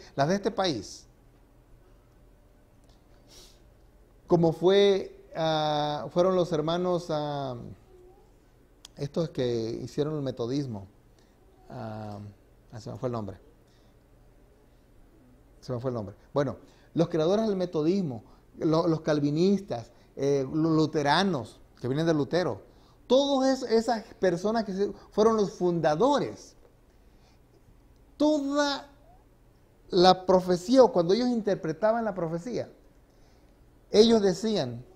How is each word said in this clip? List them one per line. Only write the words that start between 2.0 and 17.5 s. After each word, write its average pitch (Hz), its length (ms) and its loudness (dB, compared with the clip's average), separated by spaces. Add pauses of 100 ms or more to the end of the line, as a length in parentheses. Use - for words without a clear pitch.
como 165 240 4
fue, 196 800 2
ah, 151 760 -2
fueron 185 260 2
los 175 160 0
hermanos, 170 580 -2
ah, 143 460 -6 (1400)
estos 156 340 -6
que 117 520 -4
hicieron 147 320 -4
el 147 80 -6
metodismo, 123 640 -6 (840)
ah, 107 520 -12 (520)
ah, 113 80 -16
se 123 120 -14
me 113 40 -12
fue 127 120 -6
el 120 40 -6
nombre, 101 260 -8 (2250)
se - 120 -12
me 117 80 -6
fue 131 100 -6
el 120 40 -4
nombre. 101 200 -8 (180)
Bueno, 139 260 -2 (360)
los 165 140 2
creadores 190 400 0
del 196 80 -2